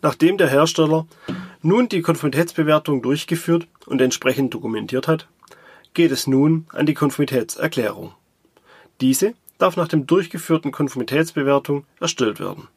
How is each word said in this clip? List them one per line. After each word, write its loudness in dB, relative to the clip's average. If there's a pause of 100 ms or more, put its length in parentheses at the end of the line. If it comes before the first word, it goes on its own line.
Nachdem 2
der 2
Hersteller 2 (560)
nun 2
die -2
Konformitätsbewertung 0
durchgeführt -2 (180)
und -2
entsprechend 0
dokumentiert -6
hat, -2 (640)
geht 4
es -4
nun 4
an 0
die 2
Konformitätserklärung. -2 (880)
Diese 2 (240)
darf 0
nach -2
dem 0
durchgeführten -2
Konformitätsbewertung -2 (140)
erstellt -2
werden -10